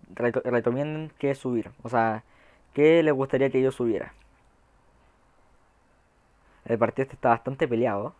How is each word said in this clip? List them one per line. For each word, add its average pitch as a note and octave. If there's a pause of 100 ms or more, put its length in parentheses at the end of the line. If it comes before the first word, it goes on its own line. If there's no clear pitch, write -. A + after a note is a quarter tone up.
(160)
reco-, A#2
recomienden C#3+
qué C#3
subir. B2 (120)
O A#2
sea, A2+ (500)
qué D#3
les D3+
gustaría C3+
que C3
yo C3
subiera. A2+ (2500)
El A#2
partido B2
este -
está B2+
bastante C3+
peleado. A#2